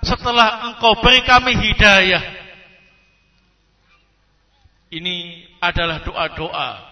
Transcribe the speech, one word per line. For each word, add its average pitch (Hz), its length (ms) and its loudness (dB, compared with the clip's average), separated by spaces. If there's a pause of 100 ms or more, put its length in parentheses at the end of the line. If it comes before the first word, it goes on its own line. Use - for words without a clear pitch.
setelah 233 640 0
Engkau 226 380 2
beri 247 160 6
kami 247 320 2
hidayah. 196 680 2 (2750)
Ini 175 580 -12 (140)
adalah 170 400 -2
doa-doa 160 680 -8 (220)